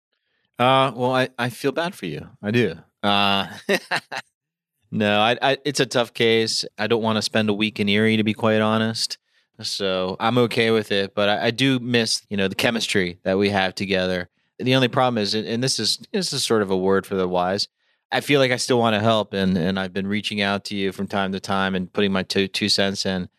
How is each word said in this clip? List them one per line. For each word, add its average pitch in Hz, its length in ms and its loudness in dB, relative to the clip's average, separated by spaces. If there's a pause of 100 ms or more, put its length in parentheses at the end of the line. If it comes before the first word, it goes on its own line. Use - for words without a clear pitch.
(580)
Uh, 131 360 4
well, 123 180 -2
I, 127 160 0 (100)
I 120 120 -2
feel 135 220 -4
bad 170 220 -6
for - 120 -12
you. 73 220 -10 (140)
I 104 80 -4
do. 110 260 2 (260)
Uh, 101 460 2 (200)
<laughs> - 1200 -8
no, 104 300 2
I, 120 200 4
I, 135 240 2
it's 147 160 -2
a 131 60 2
tough 117 280 -2
case. 113 500 2 (140)
I 107 80 -2
don't 110 160 0
wanna 110 200 0
spend 110 260 0
a 104 60 0
week 107 260 -2
in 101 80 0
Erie, 110 280 4
to 107 80 2
be 107 100 0
quite 110 260 2
honest. 110 580 0 (420)
So 92 600 -4
I'm 113 180 2
okay 113 320 2
with 107 220 0
it, 98 220 -2
but 101 140 2
I, 104 180 0
I 120 40 2
do 127 300 0
miss, 117 480 0
you 104 80 -6
know, 95 100 2
the 95 80 -4
chemistry 104 680 -2
that 95 140 2
we 101 120 2
have 95 240 0
together. 92 540 -2 (300)
The 127 160 0
only 127 140 4
problem 127 320 0
is, 101 140 -2
and 110 280 -4
this 131 180 -2
is, - 180 -2 (140)
this 185 200 -4
is 135 120 -4
sort 110 180 2
of 95 80 -2
a 95 60 2
word 95 300 2
for 98 100 -4
the 92 120 0
wise, 90 400 0 (420)
I 127 100 0
feel 139 200 2
like 127 120 2
I 123 40 2
still 123 220 2
wanna 113 220 4
help, 107 340 2
and, 95 240 2
and 95 200 0
I've 95 140 -6
been 98 140 -4
reaching 104 340 -4
out 101 260 0
to 104 100 -8
you 98 160 -2
from 98 140 -8
time 98 260 -2
to 95 80 -4
time 95 340 -2
and 92 180 -6
putting 101 200 0
my 95 100 0
two, 95 260 -2
two - 200 -2
cents 98 360 0
in. 92 240 -2 (100)